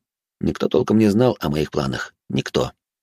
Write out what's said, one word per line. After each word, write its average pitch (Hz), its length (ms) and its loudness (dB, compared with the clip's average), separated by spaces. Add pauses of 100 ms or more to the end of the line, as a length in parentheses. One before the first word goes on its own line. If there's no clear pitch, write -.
(420)
Никто - 260 -2
толком 120 300 2
не 110 100 6
знал 117 320 2
о 78 80 -4
моих 73 220 -2
планах. 67 440 -4 (140)
Никто. - 440 -4 (300)